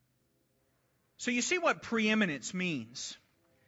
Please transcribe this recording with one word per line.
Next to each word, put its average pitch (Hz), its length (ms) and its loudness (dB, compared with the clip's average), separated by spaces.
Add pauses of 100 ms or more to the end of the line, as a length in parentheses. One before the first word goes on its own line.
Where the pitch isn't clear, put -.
(1160)
So - 160 -2
you 240 100 2
see 359 160 2
what 277 240 2
preeminence 214 720 2
means. 147 640 -6 (500)